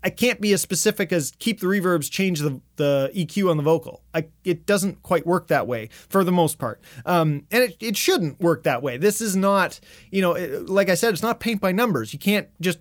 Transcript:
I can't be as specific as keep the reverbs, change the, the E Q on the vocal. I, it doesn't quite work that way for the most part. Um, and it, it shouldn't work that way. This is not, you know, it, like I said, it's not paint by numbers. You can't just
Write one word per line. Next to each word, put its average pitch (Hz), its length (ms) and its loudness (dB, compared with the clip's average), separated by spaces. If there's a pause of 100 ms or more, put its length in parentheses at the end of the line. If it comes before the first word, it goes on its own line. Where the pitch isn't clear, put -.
I 185 60 0
can't 233 300 0
be 208 120 2
as 185 80 4
specific 202 520 0
as 160 280 0
keep 226 180 -2
the 180 80 -4
reverbs, 180 420 2
change 185 300 0
the, 147 220 -2 (160)
the 139 360 2
E 175 140 -2
Q 190 240 0
on 160 60 2
the 151 80 0
vocal. 160 400 0 (100)
I, 160 120 -2 (180)
it 170 220 -2
doesn't 196 360 -2
quite 170 240 -2
work 170 220 0
that 127 180 0
way 113 220 -6 (200)
for 190 140 2
the 180 80 2
most 170 280 2
part. 113 220 -6 (240)
Um, 160 460 0
and 247 140 2
it, 202 160 -6
it 220 160 -4
shouldn't 208 440 -2
work 165 220 2
that 131 200 0
way. 127 160 -4
This 208 220 0
is 214 140 -4
not, 190 460 2 (320)
you 190 100 0
know, 170 120 2
it, 160 340 -6
like 190 200 2
I 185 60 4
said, 226 180 0
it's 170 120 -4
not 226 160 -2
paint 220 200 -4
by 185 120 0
numbers. 180 400 0
You 147 80 -12
can't 202 260 0 (140)
just 170 200 -2